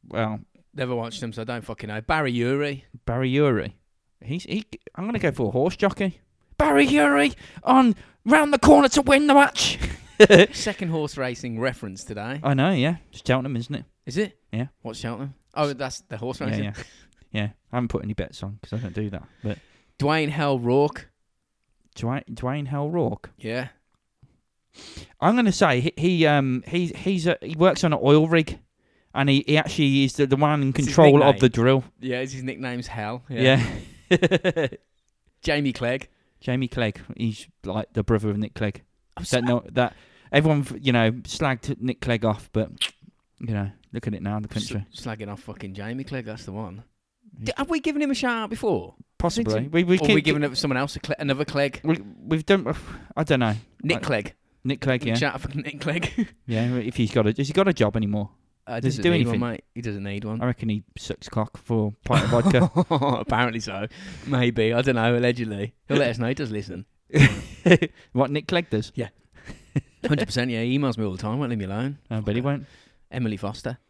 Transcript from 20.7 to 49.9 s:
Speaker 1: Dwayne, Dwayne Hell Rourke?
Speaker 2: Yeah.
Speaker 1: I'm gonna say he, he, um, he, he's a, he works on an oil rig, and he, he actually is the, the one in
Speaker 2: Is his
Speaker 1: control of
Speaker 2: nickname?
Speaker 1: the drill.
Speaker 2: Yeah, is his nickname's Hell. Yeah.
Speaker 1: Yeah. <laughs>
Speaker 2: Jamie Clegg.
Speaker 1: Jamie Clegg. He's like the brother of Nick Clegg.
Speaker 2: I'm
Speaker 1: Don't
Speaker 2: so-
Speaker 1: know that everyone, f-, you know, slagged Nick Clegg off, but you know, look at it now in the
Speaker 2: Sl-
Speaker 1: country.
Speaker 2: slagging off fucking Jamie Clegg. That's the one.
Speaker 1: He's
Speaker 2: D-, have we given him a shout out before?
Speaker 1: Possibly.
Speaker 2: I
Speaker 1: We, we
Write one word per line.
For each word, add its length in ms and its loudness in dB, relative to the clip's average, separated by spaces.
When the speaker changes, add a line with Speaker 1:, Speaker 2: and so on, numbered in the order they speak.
Speaker 1:
Dwayne, 340 -4
Dwayne 380 -6
Hell 220 -6
Rourke? 480 -4
Speaker 2:
Yeah. 320 -8
Speaker 1:
I'm 160 4
gonna 160 2
say 260 2
he, 180 -2
he, 300 2
um, 400 2
he, 200 -2
he's 380 -4
a, 160 2
he 140 -10
works 300 4
on 80 2
an 100 -2
oil 240 6
rig, 320 0
and 160 0
he, 180 4
he 100 4
actually 460 2
is 100 0
the, 140 2
the 80 4
one 260 2
in 100 2
Speaker 2:
Is 40 -4
his 120 0
Speaker 1:
control 360 10
of 120 8
Speaker 2:
nickname? 40 -10
Speaker 1:
the 100 6
drill. 340 4
Speaker 2:
Yeah, 180 -4
is 140 -8
his 100 -12
nickname's 440 -8
Hell. 420 -10
Yeah. 360 4
Speaker 1:
Yeah. 640 2
<laughs> 680 -20
Speaker 2:
Jamie 320 0
Clegg. 360 -4
Speaker 1:
Jamie 280 -4
Clegg. 340 -4
He's 300 -6
like 300 -6
the 100 0
brother 260 2
of 80 -2
Nick 160 -6
Clegg. 300 -6
Speaker 2:
I'm 60 -12
Speaker 1:
Don't 40 -10
Speaker 2:
so- 120 2
Speaker 1:
know 180 0
that 220 0
everyone, 300 4
f-, 180 -8
you 120 0
know, 200 4
slagged 680 -6
Nick 200 -4
Clegg 240 -2
off, 280 -2
but 180 -2
you 140 -8
know, 160 -4
look 140 -8
at 60 -4
it 80 -10
now 160 -6
in 60 -6
the 160 -8
Speaker 2:
Sl- 180 -8
Speaker 1:
country. 80 -6
Speaker 2:
slagging 360 -12
off 100 -14
fucking 320 -14
Jamie 300 -10
Clegg. 220 -10
That's 200 -14
the 60 -12
one. 320 -12
Speaker 1:
He's 100 -8
Speaker 2:
D-, 100 -4
have 120 -6
we 100 -2
given 220 -4
him 100 0
a 40 0
shout 280 -2
out 60 -8
before? 460 -4
Speaker 1:
Possibly. 480 -2
Speaker 2:
I 20 -10
Speaker 1:
We, 160 0
we 140 4